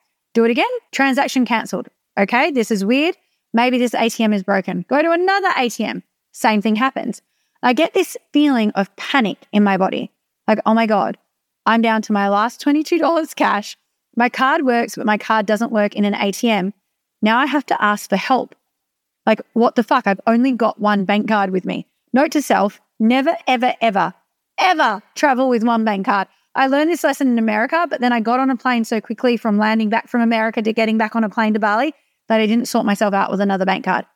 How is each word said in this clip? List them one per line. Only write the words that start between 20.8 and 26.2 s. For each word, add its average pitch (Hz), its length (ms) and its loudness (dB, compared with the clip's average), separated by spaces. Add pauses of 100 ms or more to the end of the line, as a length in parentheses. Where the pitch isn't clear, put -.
one 208 240 0
bank 202 220 0
card 202 240 0
with 185 140 -4
me. 185 240 -8 (240)
Note 285 180 2
to 302 100 0
self, 202 400 0 (200)
never, 262 360 2 (120)
ever, 254 320 0
ever, 185 340 0 (420)
ever 311 460 0 (140)
travel 262 320 2
with 233 160 2
one 233 200 2
bank 202 220 -2
card. 202 220 0 (260)